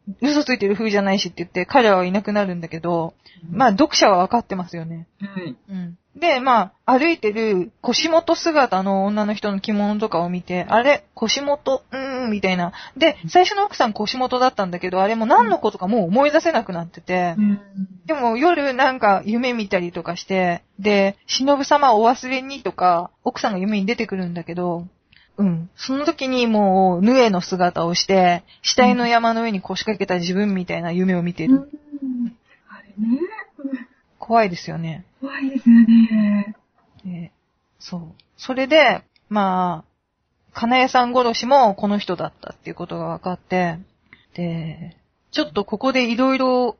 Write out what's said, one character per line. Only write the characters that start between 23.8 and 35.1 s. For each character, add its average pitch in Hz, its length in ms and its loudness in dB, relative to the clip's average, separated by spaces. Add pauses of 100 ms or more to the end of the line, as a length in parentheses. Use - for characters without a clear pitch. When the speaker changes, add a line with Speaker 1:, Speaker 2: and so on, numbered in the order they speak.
Speaker 1:
出 233 100 -2
て 220 120 -4
く - 100 -8
る 185 80 -4
ん 175 80 -8
だ 175 100 -8
け 170 120 -10
ど、 175 320 -6 (500)
う 202 60 0
ん。 170 340 0
そ - 180 -6
の 285 80 -4
時 330 240 -4
に 247 200 0
も 190 500 2
う、 175 40 -2
ヌ 240 160 4
エ 240 120 6
の 180 100 0
姿 175 460 -2
を 170 80 -2
し - 120 -2
て、 180 380 4 (180)
死 - 140 -2
体 247 180 6
の 240 140 -2
山 233 260 2
の 226 100 -2
上 226 100 -4
に 185 80 -4
腰 - 220 -8
掛 214 140 -4
け 196 80 -4
た 190 100 -2
自 175 180 -2
分 202 200 0
み 185 120 -2
た 165 100 -6
い 165 60 -4
な 170 100 -4
夢 185 240 2
を 175 80 -2
見 175 100 -4
て 160 140 -4
る。 262 60 8
Speaker 2:
う 269 40 6 (480)
ん。 247 300 -6 (320)
あ - 140 -20
れ - 60 -20 (100)
ね。 226 220 0 (400)
う 277 140 -10
ん。 254 140 -8 (300)
Speaker 1:
怖 226 260 2
い 196 60 0
で 175 80 -10
す - 120 -14
よ 160 80 -8
ね。 165 280 -10 (160)